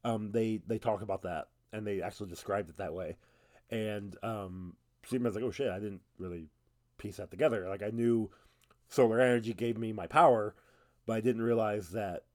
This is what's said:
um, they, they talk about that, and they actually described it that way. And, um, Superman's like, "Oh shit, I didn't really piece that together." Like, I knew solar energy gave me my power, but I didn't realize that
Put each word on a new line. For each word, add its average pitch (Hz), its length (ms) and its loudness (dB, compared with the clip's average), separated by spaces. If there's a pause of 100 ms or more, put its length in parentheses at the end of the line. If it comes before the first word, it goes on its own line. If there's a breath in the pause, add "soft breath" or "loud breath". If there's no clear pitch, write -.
um, 110 280 -2
they, 110 360 0
they 110 100 -2
talk 104 240 -2
about 95 220 -4
that, 85 240 -6 (260)
and 107 120 -6
they 98 160 -2
actually 98 280 -8
described 95 400 -4
it - 80 -18
that 87 160 -6
way. 87 240 -6 (520 soft breath)
And, 104 540 -6
um, 92 520 -8 (300)
Superman's 120 300 -2
like, 110 80 -4
"Oh 120 80 -2
shit, 131 200 -2
I 92 80 -6
didn't 101 220 -8 (160)
really 87 300 -10 (500)
piece - 200 -10
that 101 140 -10
together." 101 380 0
Like, 98 140 -6
I 104 60 -2
knew 117 400 2 (600 soft breath)
solar 117 300 6
energy 120 340 4
gave 117 240 -2
me 113 160 -4
my 98 140 -8
power, 120 480 6 (500 soft breath)
but 113 80 -2
I 113 80 0
didn't 117 200 2
realize 107 500 2
that 98 320 -6 (120)